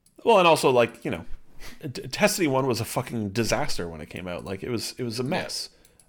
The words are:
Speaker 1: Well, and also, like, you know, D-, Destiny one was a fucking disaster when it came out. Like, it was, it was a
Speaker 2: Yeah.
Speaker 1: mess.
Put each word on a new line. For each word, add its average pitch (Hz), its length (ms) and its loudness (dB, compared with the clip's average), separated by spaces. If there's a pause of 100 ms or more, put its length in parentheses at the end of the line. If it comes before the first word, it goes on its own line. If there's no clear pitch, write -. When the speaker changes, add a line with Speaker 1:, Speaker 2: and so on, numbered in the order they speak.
(240)
Speaker 1:
Well, 220 140 6
and 180 100 6
also, 156 220 6
like, 120 340 4
you 156 60 -4
know, 87 140 -6 (580)
D-, - 200 -10
Destiny 196 440 0
one 131 200 2
was 117 140 0
a 113 40 -2
fucking 117 460 -4
disaster 107 580 0
when 80 120 -12
it 76 80 -14
came 90 200 -10
out. 87 160 -8
Like, 92 180 -8
it - 80 -6
was, 113 260 -4
it 131 60 -6
was 117 180 -6
a 127 40 0
Speaker 2:
Yeah. 127 40 -4
Speaker 1:
mess. - 420 -6 (380)